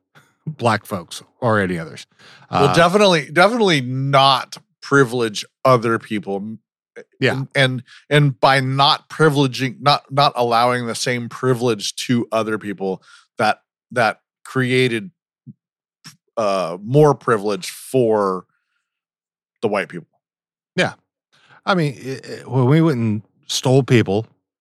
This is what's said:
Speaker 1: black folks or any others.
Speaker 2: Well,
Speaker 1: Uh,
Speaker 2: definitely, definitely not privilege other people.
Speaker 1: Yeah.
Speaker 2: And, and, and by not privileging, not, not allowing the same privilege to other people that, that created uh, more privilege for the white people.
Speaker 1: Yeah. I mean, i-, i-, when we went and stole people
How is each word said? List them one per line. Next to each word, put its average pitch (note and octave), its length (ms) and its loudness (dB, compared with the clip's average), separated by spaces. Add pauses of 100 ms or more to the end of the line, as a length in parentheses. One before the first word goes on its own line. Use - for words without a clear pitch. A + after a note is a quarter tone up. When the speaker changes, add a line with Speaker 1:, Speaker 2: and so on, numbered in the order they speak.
(460)
Speaker 1:
black A#2 380 -2
folks - 380 -12 (180)
or A2 200 0
any F2+ 180 -2
others. D#2 280 -14 (440)
Speaker 2:
Well, F2+ 180 0
Speaker 1:
Uh, F#2 60 0
Speaker 2:
definitely, F3 560 2
definitely F#3 500 2
not C3+ 760 0 (240)
privilege A#2+ 640 0 (200)
other A#2 340 2
people. G2+ 600 -8 (640)
Speaker 1:
Yeah. B2 120 2
Speaker 2:
And, C3+ 220 -6
and, C3 280 0 (280)
and D3 300 4
by C3+ 200 4
not C3+ 480 0
privileging, C3 720 0
not, C3+ 320 -2
not C#3+ 220 2
allowing A#2+ 520 0
the A2 80 -6
same A#2+ 340 -6
privilege A#2+ 680 -2 (120)
to A#2+ 260 0
other A2 260 -2
people F#2+ 440 -8 (360)
that, G#2+ 240 -2 (300)
that A2+ 280 -2 (240)
created B2 680 -2 (1300)
uh, F#2+ 460 -2
more C#3+ 320 4
privilege G#2 560 -2
for G#2 760 0 (1160)
the - 60 -2
white G2 200 -2
people. E2+ 200 -16 (680)
Speaker 1:
Yeah. E3 180 -2 (720)
I G3+ 80 0
mean, D3 200 0 (100)
i-, - 360 -14
i-, - 80 -18
when B2+ 180 2
we D#3 160 4
went D#3 160 2
and G#2+ 240 -2 (240)
stole - 360 2
people A2+ 440 2 (340)